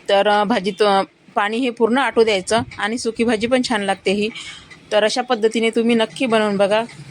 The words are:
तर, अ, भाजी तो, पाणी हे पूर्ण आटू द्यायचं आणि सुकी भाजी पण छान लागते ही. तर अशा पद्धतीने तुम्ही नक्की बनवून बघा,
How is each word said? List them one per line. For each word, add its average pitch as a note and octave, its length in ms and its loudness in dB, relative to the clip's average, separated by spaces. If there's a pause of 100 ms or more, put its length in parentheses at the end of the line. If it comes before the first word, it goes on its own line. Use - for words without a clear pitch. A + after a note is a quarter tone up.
तर, G3+ 200 4
अ, G#3 160 4
भाजी G3+ 260 -2
तो, G3 320 2 (320)
पाणी G#3+ 220 -2
हे B3 140 -2
पूर्ण A#3 280 0
आटू A#3 260 2
द्यायचं G#3+ 360 0 (180)
आणि G#3+ 200 -4
सुकी A3+ 260 -4
भाजी A3+ 220 0
पण B3+ 220 0
छान G#3+ 140 -2
लागते G3 300 -2
ही. G#3 160 -2 (640)
तर G#3 120 2
अशा A3+ 180 0
पद्धतीने A3+ 480 0
तुम्ही A#3 240 2
नक्की A3+ 320 -2
बनवून G#3+ 300 0
बघा, G3+ 260 2 (280)